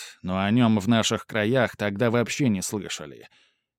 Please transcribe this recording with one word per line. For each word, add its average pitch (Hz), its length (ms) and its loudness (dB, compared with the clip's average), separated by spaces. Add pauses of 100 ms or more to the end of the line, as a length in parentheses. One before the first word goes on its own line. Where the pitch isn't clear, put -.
(220)
но 92 160 -4
о 98 120 2
нём 113 280 4
в 95 80 -6
наших 113 400 2
краях 110 500 0
тогда 104 340 0
вообще 120 380 0
не 98 140 0
слышали. 78 680 -10 (500)